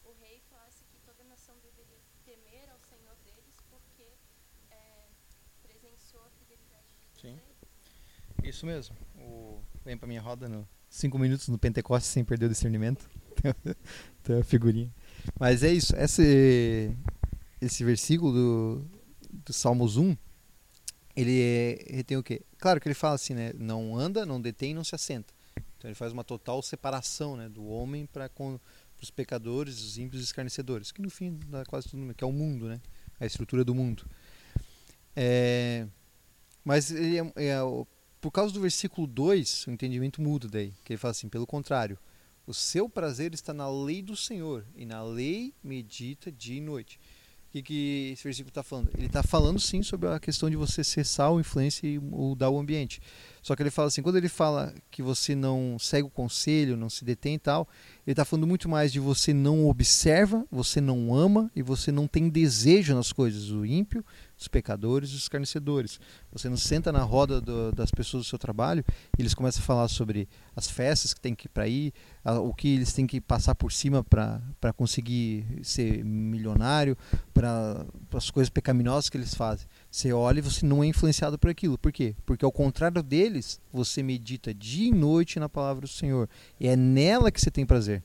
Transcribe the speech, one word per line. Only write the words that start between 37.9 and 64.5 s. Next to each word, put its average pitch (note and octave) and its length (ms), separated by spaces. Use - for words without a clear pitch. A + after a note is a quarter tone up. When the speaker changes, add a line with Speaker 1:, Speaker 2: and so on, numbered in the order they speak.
Speaker 2:
por D#3 100
causa G3+ 220
do G3+ 80
versículo F3 460
dois, C#3 600
o B2+ 40
entendimento B2+ 500
muda D3 260
daí. G#2 260
Que - 100
ele A2 40
fala A#2+ 140
assim, A2 180
pelo A#2 180
contrário, B2 500
o B2+ 80
seu - 360
prazer D#3+ 440
está D#3+ 200
na C#3+ 160
lei C#3 320
do G3 140
Senhor, D#3+ 500
e A#2 100
na A2+ 180
lei D3 500
medita C3 680
dia A#2+ 260
e C#3+ 40
noite. D3 380
O - 40
que, C#3 120
que C#3+ 500
esse B2+ 100
versículo C3+ 300
tá D3 80
falando? B2+ 340
Ele - 140
tá C#3 140
falando D#3+ 360
sim F#3+ 220
sobre F3+ 260
a D#3+ 120
questão D#3 320
de D#3 40
você D3+ 280
ser - 200
sal, D3+ 360
influência C#3+ 480
e D3 100
mudar C3+ 540
o C#3+ 80
ambiente. C#3+ 420
Só - 140
que D3 80
ele C#3+ 80
fala D3+ 160
assim: C#3+ 160
quando F3+ 140
ele F3 120
fala D3 420
que - 100
você C3 320
não C3 460
segue C#3+ 260
o C3+ 60
conselho, C3+ 640
não A2+ 120
se - 140
detém B2 320
e D3+ 40
tal, D3 280
ele C#3 80
tá D3 120
falando D#3+ 200
muito F3+ 240
mais D3+ 220
de C3+ 80
você C#3 340
não D3 340
observa, E3 840
você B2+ 300
não B2 340
ama G3+ 400
e C#3+ 80
você C3 280
não C#3+ 140
tem D#3+ 240
desejo D3+ 640
nas B2 200
coisas, G#2 360
o G#2 160
ímpio, G3+ 400
os - 100
pecadores, A#2+ 640